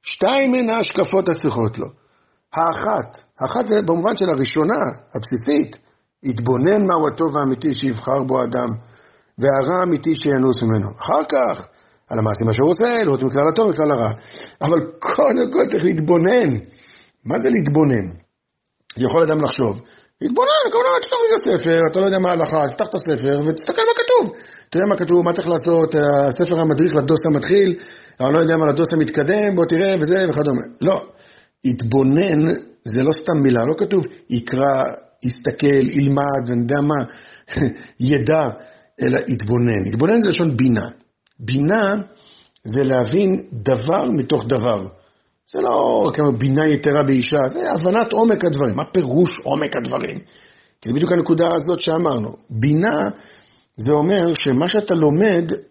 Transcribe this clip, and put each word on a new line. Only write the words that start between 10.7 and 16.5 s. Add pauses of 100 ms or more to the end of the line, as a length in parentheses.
אחר
כך, (420)
על
המעשים
אשר
הוא
עושה,
לראות
מכלל
הטוב
ומכלל
הרע. (500)
אבל (200)
קודם
כל
צריך
להתבונן. (680)